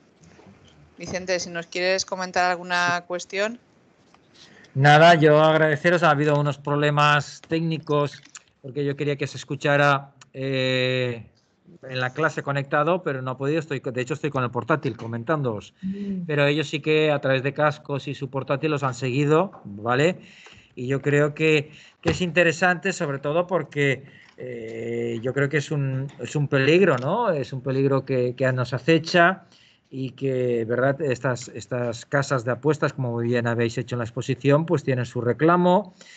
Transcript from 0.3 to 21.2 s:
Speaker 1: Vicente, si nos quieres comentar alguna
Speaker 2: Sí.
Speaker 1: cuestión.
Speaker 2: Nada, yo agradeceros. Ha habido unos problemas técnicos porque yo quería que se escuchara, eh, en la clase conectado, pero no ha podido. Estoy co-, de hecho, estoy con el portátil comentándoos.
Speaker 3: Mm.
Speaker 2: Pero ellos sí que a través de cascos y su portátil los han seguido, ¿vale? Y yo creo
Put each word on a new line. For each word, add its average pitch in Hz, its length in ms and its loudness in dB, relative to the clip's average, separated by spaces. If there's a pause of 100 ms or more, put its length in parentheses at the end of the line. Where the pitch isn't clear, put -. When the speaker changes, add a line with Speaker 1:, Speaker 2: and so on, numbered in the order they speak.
Speaker 1:
Vicente, 180 420 -6
si 180 100 -10
nos 170 160 -8
quieres 185 400 -2
comentar 185 460 0
alguna 175 460 0
Speaker 2:
Sí. 175 100 -8
Speaker 1:
cuestión. 196 520 -4 (1160)
Speaker 2:
Nada, 151 400 10
yo 151 260 6
agradeceros. 156 600 4
Ha 160 80 6
habido 147 260 2
unos 147 200 0
problemas 147 880 2
técnicos 156 720 -2 (400)
porque 139 240 -6
yo 139 100 -4
quería 143 200 -4
que 139 100 -6
se 135 120 -10
escuchara, 143 760 0 (200)
eh, 127 920 -2 (580)
en 131 160 -8
la 127 120 -2
clase 151 320 -2
conectado, 147 600 -2
pero 135 180 -4
no 127 100 -6
ha 127 60 -8
podido. 143 220 -2
Estoy 147 200 -6
co-, 131 140 -8
de 123 80 -4
hecho, 127 140 -4
estoy 147 140 -6
con 135 140 -4
el 120 80 -4
portátil 123 460 -2
comentándoos. 117 840 -4
Speaker 3:
Mm. 190 460 -8
Speaker 2:
Pero 147 180 0
ellos 147 220 0
sí 151 140 -6
que 156 300 2
a 143 80 0
través 135 220 0
de 139 120 -2
cascos 143 540 -2
y 139 80 -8
su 139 140 -8
portátil 135 420 -4
los 143 120 -2
han 131 100 -2
seguido, 147 680 0
¿vale? 123 540 0 (600)
Y 123 100 -8
yo 135 140 -2
creo 143 320 2